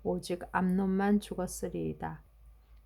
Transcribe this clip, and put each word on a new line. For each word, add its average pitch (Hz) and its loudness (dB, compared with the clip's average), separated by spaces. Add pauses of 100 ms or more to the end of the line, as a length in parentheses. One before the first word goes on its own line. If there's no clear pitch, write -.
오직 180 -2
암논만 190 4
죽었으리이다. 170 -6 (640)